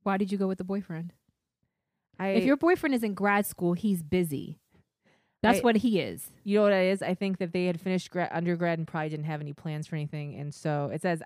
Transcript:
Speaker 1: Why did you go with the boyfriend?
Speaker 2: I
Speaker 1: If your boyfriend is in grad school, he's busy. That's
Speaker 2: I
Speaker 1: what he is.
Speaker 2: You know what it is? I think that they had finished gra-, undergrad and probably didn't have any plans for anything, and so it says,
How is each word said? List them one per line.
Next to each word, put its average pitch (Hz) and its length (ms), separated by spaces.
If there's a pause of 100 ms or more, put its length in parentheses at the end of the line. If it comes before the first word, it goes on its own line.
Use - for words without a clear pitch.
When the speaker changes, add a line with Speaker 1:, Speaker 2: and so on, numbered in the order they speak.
Speaker 1:
Why 196 140
did 190 160
you 208 60
go 190 80
with 190 120
the 185 60
boyfriend? 175 480 (1040)
Speaker 2:
I 190 120
Speaker 1:
If 196 140
your 269 120
boyfriend 330 380
is 233 80
in 214 120
grad 202 320
school, 175 280
he's 180 280
busy. 156 560 (840)
That's 220 160
Speaker 2:
I - 40
Speaker 1:
what 233 140
he 208 240
is. 104 300 (140)
Speaker 2:
You 202 120
know 214 60
what 202 100
it 185 180
is? 190 120
I 180 120
think 190 240
that 170 140
they 180 140
had 175 120
finished 185 320
gra-, 175 220
undergrad 170 460
and 160 100
probably 156 220
didn't 151 160
have 156 160
any 147 100
plans 151 340
for - 100
anything, 147 380
and 143 200
so 147 400
it 156 80
says, 170 240